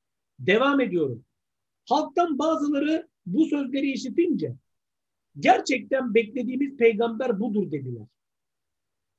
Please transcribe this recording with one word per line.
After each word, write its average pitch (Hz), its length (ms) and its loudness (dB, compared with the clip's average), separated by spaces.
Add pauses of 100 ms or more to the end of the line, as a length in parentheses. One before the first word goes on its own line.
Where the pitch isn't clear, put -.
(400)
Devam 247 400 2
ediyorum. 170 440 -2 (680)
Halktan 302 500 0
bazıları 294 680 0 (180)
bu 233 200 2
sözleri 277 460 -2
işitince, 220 640 -2 (840)
"Gerçekten 262 760 0
beklediğimiz 247 640 -2
peygamber 226 640 2
budur." 208 320 -2
dediler. 127 360 -8 (1120)